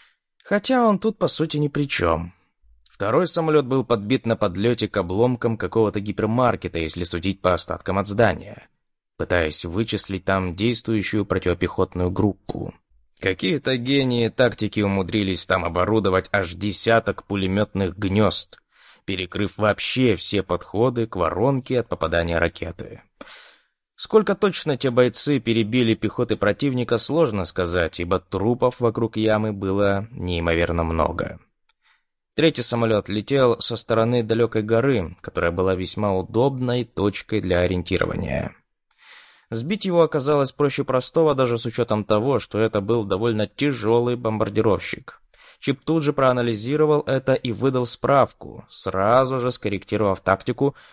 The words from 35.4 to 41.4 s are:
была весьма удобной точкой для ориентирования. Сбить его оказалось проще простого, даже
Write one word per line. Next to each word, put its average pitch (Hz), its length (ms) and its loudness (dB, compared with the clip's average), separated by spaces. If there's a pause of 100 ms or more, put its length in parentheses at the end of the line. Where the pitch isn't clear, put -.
была 92 240 0
весьма 95 420 -2
удобной 123 680 0
точкой 101 560 -2
для 90 180 2
ориентирования. 87 960 -2 (920)
Сбить 143 340 -4
его 175 180 4
оказалось 143 520 2
проще 143 320 0
простого, 143 500 2
даже 123 220 2